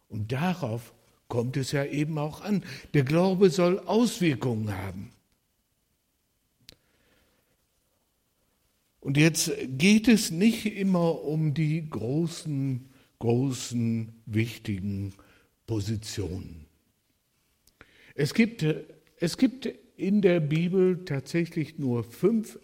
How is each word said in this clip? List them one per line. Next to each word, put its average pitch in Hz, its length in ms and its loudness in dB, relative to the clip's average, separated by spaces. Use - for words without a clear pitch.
Und 110 220 -8
darauf 131 640 -4
kommt 127 300 -4
es 131 160 -4
ja 139 120 0
eben 151 340 -4
auch 147 220 -6
an. 196 220 0
Der 143 80 6
Glaube 180 480 6
soll 180 300 2
Auswirkungen 127 960 0
haben. 95 340 -10
Und 139 160 -2
jetzt 156 340 4
geht 208 300 6
es 220 240 6
nicht 214 360 2
immer 185 580 0
um 156 280 0
die 156 380 -2
großen, 135 1000 -4
großen, 117 960 0
wichtigen 101 880 -4
Positionen. 95 1000 -6
Es - 200 -2
gibt, 220 300 2
es 165 200 -2
gibt - 320 0
in 196 260 0
der 175 180 6
Bibel 175 640 0
tatsächlich 160 760 -4
nur 120 260 0
fünf 214 600 -2